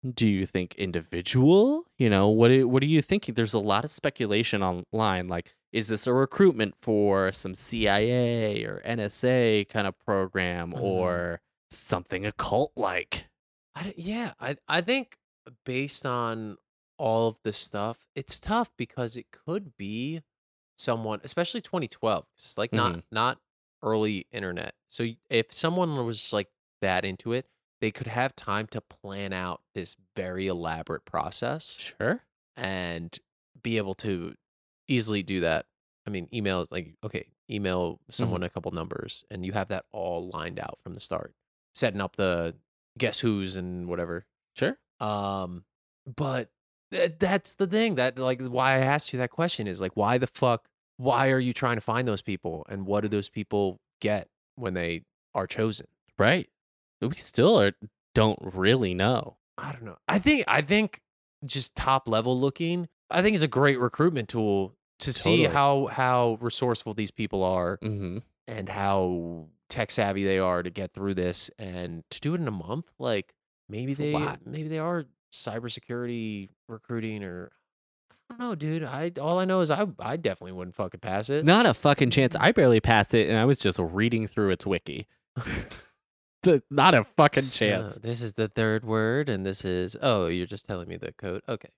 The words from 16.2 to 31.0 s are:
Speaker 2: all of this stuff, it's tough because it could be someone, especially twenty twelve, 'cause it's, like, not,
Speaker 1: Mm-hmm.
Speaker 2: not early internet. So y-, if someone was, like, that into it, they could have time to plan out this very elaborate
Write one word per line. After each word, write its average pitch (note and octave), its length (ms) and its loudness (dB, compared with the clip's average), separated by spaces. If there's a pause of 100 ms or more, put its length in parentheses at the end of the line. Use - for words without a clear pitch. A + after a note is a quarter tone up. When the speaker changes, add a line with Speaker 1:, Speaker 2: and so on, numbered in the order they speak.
Speaker 2:
all A2+ 320 4
of A2 140 -4
this G#2+ 160 -2
stuff, G#2+ 560 -6
it's - 240 -6
tough A3+ 400 0
because A#2+ 380 -6
it A#2+ 160 -14
could F3 440 -8
be B2 460 -8 (560)
someone, A2 460 -2
especially F3 360 -4
twenty E3 280 -4
twelve, G#2 360 -2 (120)
'cause - 80 -16
it's, - 140 -10
like, A2 140 -2
not, A#2 200 2
Speaker 1:
Mm-hmm. E2+ 80 -8 (100)
Speaker 2:
not A2+ 280 0 (440)
early G#2+ 500 0
internet. F2+ 420 -6 (120)
So - 180 -6
y-, A#2 120 -6 (140)
if A2+ 220 0
someone E3 540 0
was, A2+ 260 -4
like, G#2 160 -2 (320)
that F#2 240 0
into G2 280 -4
it, B2+ 140 -4 (340)
they A2 100 0
could - 160 -12
have B2 280 -2
time G#2+ 340 -4
to A2 120 -8
plan G2 540 -10
out F2+ 260 -6 (140)
this F2 220 -10 (200)
very F#2 300 -4
elaborate E2 580 -6